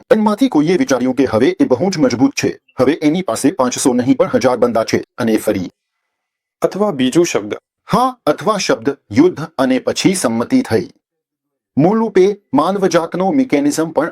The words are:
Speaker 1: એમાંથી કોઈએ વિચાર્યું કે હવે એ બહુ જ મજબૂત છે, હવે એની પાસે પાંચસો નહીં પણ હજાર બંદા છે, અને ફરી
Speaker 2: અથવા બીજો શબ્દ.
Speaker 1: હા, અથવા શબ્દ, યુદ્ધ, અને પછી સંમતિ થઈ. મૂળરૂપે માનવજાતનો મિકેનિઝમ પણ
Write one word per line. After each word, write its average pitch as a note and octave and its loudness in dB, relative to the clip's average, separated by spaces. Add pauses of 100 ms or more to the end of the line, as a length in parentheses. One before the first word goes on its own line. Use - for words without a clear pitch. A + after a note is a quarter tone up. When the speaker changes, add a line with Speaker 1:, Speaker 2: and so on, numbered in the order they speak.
(100)
Speaker 1:
એમાંથી G#3+ 2
કોઈએ D#3+ 2
વિચાર્યું B2+ 0
કે C3+ 2
હવે A#2+ 2 (100)
એ C#3+ 2
બહુ E3+ 0
જ F#3 -4
મજબૂત C3 2
છે, - -4 (280)
હવે C3 0
એની D#3+ 2
પાસે B2 -2
પાંચસો B2+ 0
નહીં B2 0
પણ F#3 0
હજાર B2+ 2
બંદા A2+ 0
છે, G#2+ -2 (140)
અને A2+ 0
ફરી G2+ -4 (960)
Speaker 2:
અથવા F#3+ -2
બીજો C3 0
શબ્દ. G#2 -4 (340)
Speaker 1:
હા, B3+ 0 (100)
અથવા E3 -2
શબ્દ, C#3 -2 (140)
યુદ્ધ, D3+ 0 (120)
અને B2+ 0
પછી B2 -2
સંમતિ A#2+ -2
થઈ. A2 -2 (880)
મૂળરૂપે G3 2 (300)
માનવજાતનો F3 0
મિકેનિઝમ C#3+ 0
પણ D#3 -2